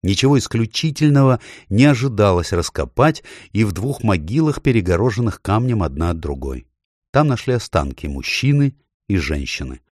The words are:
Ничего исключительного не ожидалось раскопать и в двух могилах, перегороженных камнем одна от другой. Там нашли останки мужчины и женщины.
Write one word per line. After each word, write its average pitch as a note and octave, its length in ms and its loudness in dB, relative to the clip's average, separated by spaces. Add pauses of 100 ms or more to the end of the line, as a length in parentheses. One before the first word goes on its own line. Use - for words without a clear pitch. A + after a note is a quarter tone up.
Ничего C3 360 2
исключительного C#3 1000 2 (300)
не A2+ 160 4
ожидалось G#2+ 640 2
раскопать F2 720 -2 (280)
и G#2+ 120 2
в G2+ 80 -2
двух B2 300 -6
могилах, A2 580 0
перегороженных A2 800 0
камнем A2+ 420 0
одна D#2 280 -2
от E2 100 -4
другой. C2+ 460 -8 (440)
Там D3 180 2
нашли B2 260 -2
останки D2+ 520 -4
мужчины C#3 680 0 (320)
и G2+ 80 0
женщины. C#2 640 -6 (140)